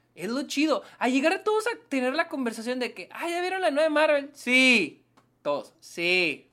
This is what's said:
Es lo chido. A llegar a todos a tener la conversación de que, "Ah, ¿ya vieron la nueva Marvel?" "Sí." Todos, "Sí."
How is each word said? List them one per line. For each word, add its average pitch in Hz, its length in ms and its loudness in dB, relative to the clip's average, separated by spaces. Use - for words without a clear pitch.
Es 175 140 -8
lo 262 180 -4
chido. 277 360 0
A 233 100 0
llegar 269 240 2
a 381 120 -4
todos 427 240 0
a - 20 0
tener 254 260 -2
la 330 140 -2
conversación 247 520 -6
de 233 140 -6
que, 180 180 -16
"Ah, - 180 -8
¿ya 339 100 -4
vieron 370 220 -4
la 349 100 2
nueva 302 180 2
Marvel?" 294 440 2
"Sí." 247 680 4
Todos, 143 360 -4
"Sí." 175 720 -2